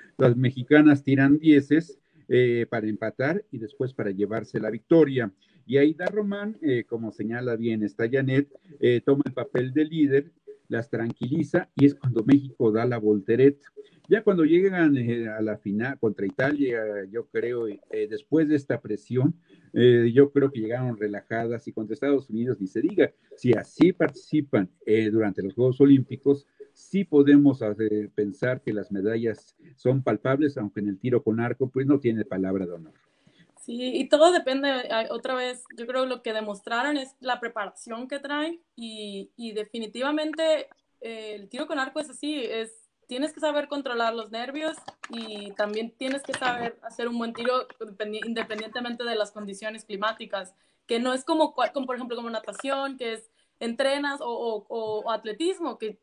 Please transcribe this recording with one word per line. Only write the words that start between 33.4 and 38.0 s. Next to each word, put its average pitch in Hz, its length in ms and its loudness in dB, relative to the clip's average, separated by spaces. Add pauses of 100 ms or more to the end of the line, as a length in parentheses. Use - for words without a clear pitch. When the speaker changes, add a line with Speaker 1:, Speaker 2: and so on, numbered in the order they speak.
Speaker 2:
Sí, 247 340 -8
y 269 160 -4
todo 311 200 6
depende, 285 380 0 (220)
ah, 226 200 -2
otra 254 240 -6
vez, 247 300 -6 (140)
yo 233 80 -12
creo 254 180 -2
lo 254 160 -6
que 220 140 -6
demostraron 226 640 -4
es 262 220 -12
la 247 200 -6
preparación 226 680 -10